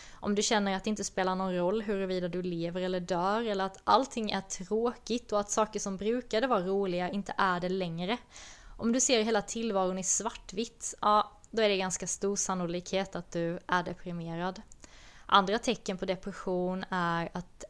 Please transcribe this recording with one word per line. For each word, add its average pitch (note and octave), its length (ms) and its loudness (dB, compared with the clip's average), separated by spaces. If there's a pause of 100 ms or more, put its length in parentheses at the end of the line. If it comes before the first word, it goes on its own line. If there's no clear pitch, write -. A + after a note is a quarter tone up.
(120)
Om G#3 220 -2
du G#3 80 2
känner G3+ 340 2
att F#3+ 80 -6
det A3 60 -2
inte G#3 140 -2
spelar F#3 300 0
någon F#3 200 0
roll F3+ 280 0
huruvida F#3+ 460 -2
du F3 140 -4
lever E3+ 380 -4
eller F#3 200 -2
dör, F#3 420 0
eller G3+ 220 0
att F#3+ 200 -6
allting A3 460 4
är G3 100 0
tråkigt A3+ 920 -4
och G#3 80 4
att G3+ 100 -4
saker G#3+ 300 0
som G3 160 -4
brukade A3+ 500 0
vara G#3 200 2
roliga F#3 440 0
inte G3+ 280 -4
är F#3 220 2
det F3+ 80 0
längre. F3+ 500 -2 (600)
Om A#3 140 2
du C4 80 4
ser A#3 220 4
hela G#3+ 200 2
tillvaron G3 560 0
i F#3 60 -4
svartvitt, - 960 -4
ja, G#3 320 6 (180)
då A3 120 0
är G#3+ 60 8
det G3+ 80 4
ganska F#3 300 -2
stor G3+ 300 0
sannolikhet F3+ 800 -2
att F3+ 160 -10
du E3+ 340 -2
är F3+ 160 4
deprimerad. F3 800 -6 (640)
Andra G3 320 6
tecken G3+ 400 -2
på - 60 -8
depression F#3 840 -2
är E3+ 420 0
att - 380 -10